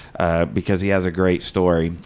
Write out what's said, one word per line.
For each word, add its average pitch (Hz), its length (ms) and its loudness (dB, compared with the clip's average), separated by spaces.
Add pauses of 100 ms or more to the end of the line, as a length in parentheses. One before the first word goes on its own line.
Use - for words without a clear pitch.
(200)
uh, 85 260 2
because 95 360 -2
he 98 80 0
has 95 160 2
a 90 60 0
great 90 320 0
story. 85 500 0 (120)